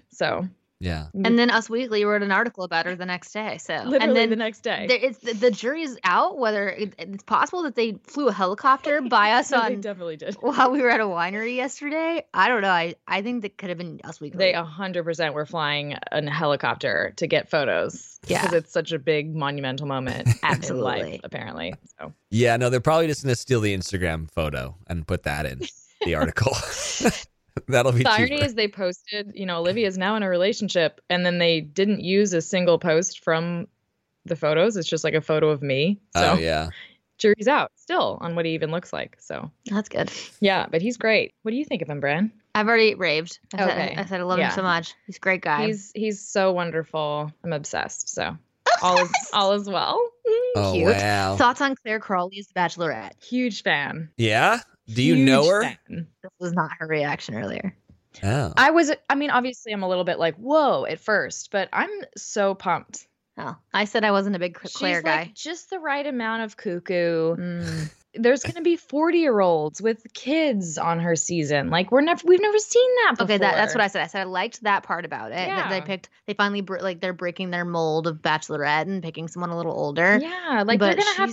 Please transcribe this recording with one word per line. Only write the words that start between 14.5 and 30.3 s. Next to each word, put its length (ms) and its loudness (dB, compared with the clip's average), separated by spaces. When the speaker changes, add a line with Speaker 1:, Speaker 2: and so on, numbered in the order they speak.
Speaker 1:
a 100 -2
hundred 400 -6
percent 300 -2
were 120 -4
flying 520 -4
in 160 -2
a 40 -4
helicopter 840 0
to 100 -2
get 220 0
photos 680 -2
Speaker 3:
Yeah. 180 0
Speaker 1:
'cause 80 0
it's 180 0
such 220 -2
a 60 -4
big 360 -2
monumental 500 -4
moment 420 -4
Speaker 3:
<laughs> 0 -
Speaker 1:
in 40 4
life, 140 2
Speaker 3:
Absolutely. 800 -2
Speaker 1:
apparently. 480 -8
So. 140 -14
Speaker 2:
Yeah, 260 2
no, 140 0
they're 100 2
probably 280 2
just 140 -4
gonna 140 0
steal 240 0
the 180 0
Instagram 540 -4
photo 460 -4
and 180 -6
put 180 -4
that 220 -4
in 140 -6
the 100 0
article. 460 0
<laughs> 20 -8
That'll 240 4
be 120 4
Speaker 1:
The 80 4
irony 260 2
Speaker 2:
cheaper. 80 2
Speaker 1:
is 100 -4
they 120 0
posted, 680 -6
you 100 -8
know, 140 -2
Olivia 280 0
is 100 -2
now 180 2
in 80 0
a 60 0
relationship, 800 0